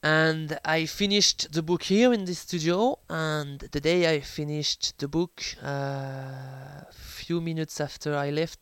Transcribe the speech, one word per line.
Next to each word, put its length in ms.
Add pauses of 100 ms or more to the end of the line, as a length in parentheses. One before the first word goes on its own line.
And 600
I 220
finished 640
the 120
book 200
here 300
in 120
this 140
studio, 600 (100)
and 500
the 200
day 360
I 60
finished 800
the 80
book, 360 (180)
uh, 1300
few 500
minutes 400
after 340
I 140
left 320